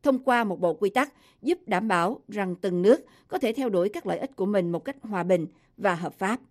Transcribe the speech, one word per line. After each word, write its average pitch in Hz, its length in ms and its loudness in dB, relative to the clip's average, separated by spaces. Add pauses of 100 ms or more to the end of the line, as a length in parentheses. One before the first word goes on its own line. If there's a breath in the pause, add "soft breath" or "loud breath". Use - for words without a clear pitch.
thông 262 200 2
qua 240 200 2
một 185 160 -4
bộ 170 140 2
quy 196 160 0
tắc 269 240 0 (280 soft breath)
giúp 339 240 -2
đảm 208 220 -2
bảo 185 400 0
rằng 190 280 -4
từng 180 260 -2
nước 240 200 6 (260 soft breath)
có - 120 -4
thể 233 140 -2
theo 262 160 -4
đuổi 190 200 2
các 330 160 -10
lợi 170 120 -4
ích 180 180 -10
của 190 100 -2
mình 190 260 0
một 170 140 -6
cách - 160 -10
hòa 196 220 -6
bình 175 240 2 (300 soft breath)
và 196 180 0
hợp 165 180 -8
pháp. 208 260 -4 (120)